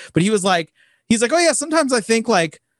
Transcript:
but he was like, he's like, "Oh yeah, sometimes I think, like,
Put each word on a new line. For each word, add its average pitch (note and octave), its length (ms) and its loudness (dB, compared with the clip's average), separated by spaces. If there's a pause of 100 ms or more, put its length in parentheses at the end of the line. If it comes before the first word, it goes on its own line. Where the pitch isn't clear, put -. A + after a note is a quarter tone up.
(120)
but D#3+ 120 2
he G#3 60 0
was G#3 120 0
like, F3 300 -2 (360)
he's A3+ 140 2
like, A#3+ 100 0
"Oh E4 60 4
yeah, E4 140 2
sometimes D4+ 400 -2
I A#3+ 80 2
think, A3+ 260 -2
like, F3 340 0 (200)